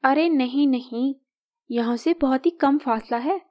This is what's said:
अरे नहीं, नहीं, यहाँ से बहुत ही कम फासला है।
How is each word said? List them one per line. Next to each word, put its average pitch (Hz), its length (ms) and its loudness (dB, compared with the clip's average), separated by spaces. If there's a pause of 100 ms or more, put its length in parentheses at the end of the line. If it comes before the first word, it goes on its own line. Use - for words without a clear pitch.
अरे 285 260 2
नहीं, 277 380 0
नहीं, 254 480 -2 (540)
यहाँ 233 280 -2
से 320 160 0
बहुत 269 320 0
ही 339 60 4
कम 277 260 2
फासला 233 400 -4
है। 311 340 -2